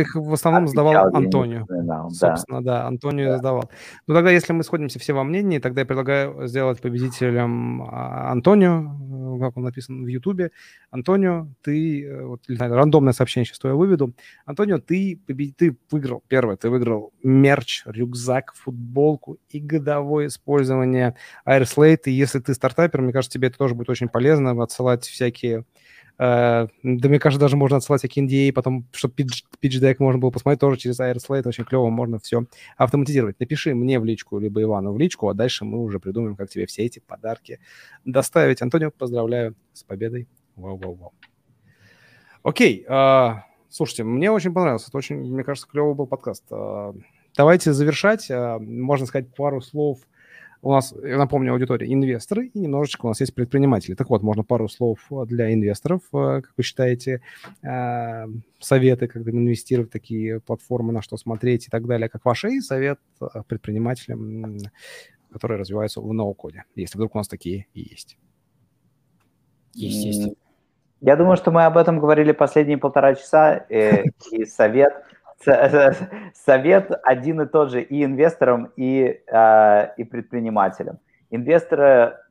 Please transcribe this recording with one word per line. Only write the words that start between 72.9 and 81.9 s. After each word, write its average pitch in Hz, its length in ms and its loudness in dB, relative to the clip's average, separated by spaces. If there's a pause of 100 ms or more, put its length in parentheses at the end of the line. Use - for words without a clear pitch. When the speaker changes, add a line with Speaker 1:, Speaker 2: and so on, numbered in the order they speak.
Speaker 2:
часа, 156 540 4
э, 107 340 4
Speaker 1:
<laughs> - 260 -6
Speaker 2:
и 113 160 -4
совет, 120 480 4 (500)
с-, 139 640 4 (240)
совет 160 560 4 (140)
один 135 380 0
и 143 40 -4
тот 147 240 2
же 123 120 -2
и 143 220 -2
инвесторам, 135 720 2
и, 131 440 0 (120)
а, 110 680 6
и 117 60 -8
предпринимателям. 113 960 -4 (320)
Инвесторы, 135 840 4 (140)